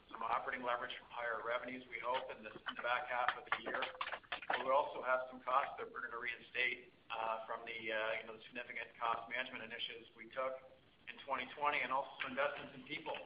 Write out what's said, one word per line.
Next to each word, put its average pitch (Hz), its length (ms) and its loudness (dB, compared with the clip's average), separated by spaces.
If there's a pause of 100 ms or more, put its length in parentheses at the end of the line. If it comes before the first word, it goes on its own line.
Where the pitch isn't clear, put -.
some 113 160 -4
operating 127 400 2
leverage 120 320 2
from - 160 -12
higher 117 320 0
revenues, 127 480 0
we 113 80 -6
hope, 123 320 2
in - 80 -8
the, 107 120 -8
in - 280 -6
the - 40 0
back 123 280 4
half 123 240 2
of 117 80 -12
the - 120 -2 (120)
year. 127 120 0 (680)
But - 160 0
we 131 80 4
also 143 320 4
have 127 240 4
some 127 160 -12
costs 131 320 4
that 120 160 -2
we're - 80 -8
gonna 117 200 -4
reinstate, 120 680 0 (240)
uh, 113 320 2
from 117 240 -2
the, 117 80 -4 (160)
uh, 110 40 4 (220)
you 113 60 -6
know, 113 100 -8
the 110 140 -14
significant 120 480 -6
cost 117 320 2
management 123 400 -2
initiatives 117 480 -6
we 113 160 -14
took 131 320 -2 (480)
in - 20 -18 (140)
twenty 127 240 2
twenty, 147 320 4
and 123 80 0
also 135 160 2 (160)
some 131 80 -2
investments 139 400 2
in 127 160 -12
people 147 260 -4 (120)